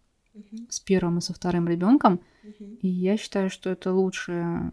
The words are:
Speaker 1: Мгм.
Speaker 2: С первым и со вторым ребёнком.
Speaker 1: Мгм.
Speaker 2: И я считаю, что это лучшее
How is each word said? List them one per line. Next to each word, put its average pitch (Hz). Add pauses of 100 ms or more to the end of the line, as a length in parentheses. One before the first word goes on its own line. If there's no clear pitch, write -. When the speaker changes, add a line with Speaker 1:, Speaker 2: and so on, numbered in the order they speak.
(340)
Speaker 1:
Мгм. 226
Speaker 2:
С -
первым 180
и -
со 180
вторым 175
ребёнком. 180 (240)
Speaker 1:
Мгм. 208
Speaker 2:
И 190
я 185
считаю, 190
что -
это 185
лучшее 175